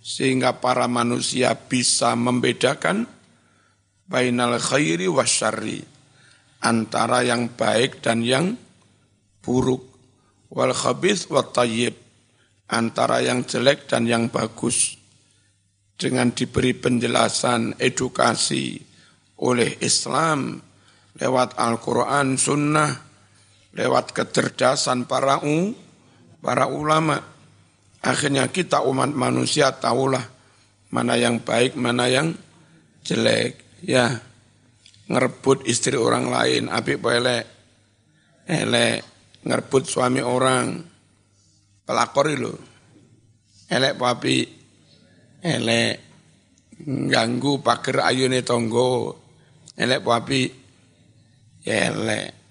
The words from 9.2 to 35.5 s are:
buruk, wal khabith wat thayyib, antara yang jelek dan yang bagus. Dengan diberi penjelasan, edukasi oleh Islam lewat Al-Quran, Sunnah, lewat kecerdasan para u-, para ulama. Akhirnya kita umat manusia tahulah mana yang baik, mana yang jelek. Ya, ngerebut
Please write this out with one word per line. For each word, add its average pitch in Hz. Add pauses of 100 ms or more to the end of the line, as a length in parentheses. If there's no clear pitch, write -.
buruk, 127 (640)
wal 127
khabith 135
wat 139
thayyib, 120 (800)
antara 120
yang 123
jelek 131
dan 120
yang 117
bagus. - (1040)
Dengan 123
diberi 127
penjelasan, 120
edukasi 120 (560)
oleh 123
Islam 135 (640)
lewat 127
Al-Quran, 127
Sunnah, 147 (880)
lewat 127
kecerdasan 127
para 135
u-, 165 (640)
para 123
ulama. 151 (800)
Akhirnya 139
kita 160
umat 131
manusia 127
tahulah 127 (640)
mana 120
yang 120
baik, 120
mana 123
yang 147 (720)
jelek. 113 (240)
Ya, 123 (800)
ngerebut 127